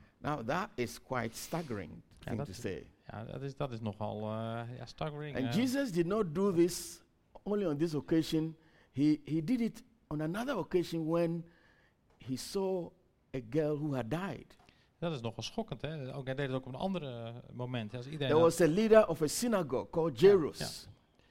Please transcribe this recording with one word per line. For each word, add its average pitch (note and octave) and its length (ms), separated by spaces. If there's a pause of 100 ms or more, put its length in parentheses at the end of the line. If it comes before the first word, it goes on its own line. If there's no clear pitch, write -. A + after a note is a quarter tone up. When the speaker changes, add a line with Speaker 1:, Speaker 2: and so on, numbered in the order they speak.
(180)
Speaker 1:
Now, C#3 280
that F3+ 280
is - 280
quite A#2 340
staggering B2 540
Speaker 2:
Ja, - 340
Speaker 1:
thing A2+ 120
Speaker 2:
dat A2+ 100
Speaker 1:
to G2 60
Speaker 2:
is, - 80
Speaker 1:
say. F#2 260 (200)
Speaker 2:
ja, G#2+ 180
dat C3 180
is, C#3 140
dat C3+ 160
is A2 80
nogal, G#2 420
eh, A2+ 540
ja, B2 100
staggering, D3 500
Speaker 1:
And C3 100
Speaker 2:
eh. A#2+ 60
Speaker 1:
Jesus B3 400
did E3+ 140
not F#3+ 280
do G3 180
this E3+ 480 (420)
only G#3 240
on D3 100
this D#3 180
occasion. D#3+ 640 (360)
He, D3+ 320
he D#3 200
did A#3 160
it - 220 (260)
on D3+ 120
another G#3+ 360
occasion E3 520
when E3+ 360 (760)
he B2 180
saw F#3 540 (440)
a C3+ 60 (100)
girl D3+ 260
who D3 180
had A#2 160
died. E3+ 460 (420)
Speaker 2:
Dat E3 140
is C3 80
nogal A2+ 220
schokkend, - 400
hè? C#3+ 320
Ook, C#3 120
hij C3 80
deed C#3 120
het C3 100
ook C3 100
op B2+ 80
een - 60
andere C3+ 520 (200)
moment, B2 400
hè, B2+ 40
als B2 100
iedereen C#3+ 280
Speaker 1:
There D#3+ 80
Speaker 2:
dat E3 160
Speaker 1:
was E3+ 100
a D3+ 40
leader G#3+ 360
of E3 140
a D3+ 40
synagogue E3 640
called D#3+ 300
Speaker 2:
Ja, F#3 80
Speaker 1:
Jairus. F3 300
Speaker 2:
ja. - 320 (400)